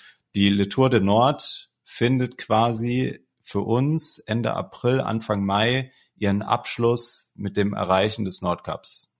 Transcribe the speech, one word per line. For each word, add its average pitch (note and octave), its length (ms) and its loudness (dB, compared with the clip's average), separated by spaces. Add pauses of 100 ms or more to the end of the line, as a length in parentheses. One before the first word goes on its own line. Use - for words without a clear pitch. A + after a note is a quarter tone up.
(360)
die G2+ 140 4
Le G2+ 200 2
Tour C3 200 2
de A#2+ 120 4
Nord A2+ 680 2 (140)
findet B2 540 0
quasi A#2 840 0 (260)
für - 140 -6
uns C3+ 600 0
Ende A2+ 340 -2
April, - 480 -2
Anfang A2 420 -2
Mai A2+ 480 0 (240)
ihren G2+ 260 0
Abschluss - 960 -2
mit G2 220 -6
dem G2+ 160 0
Erreichen G2+ 500 0
des F#2 180 -6
Nordkaps. - 800 -8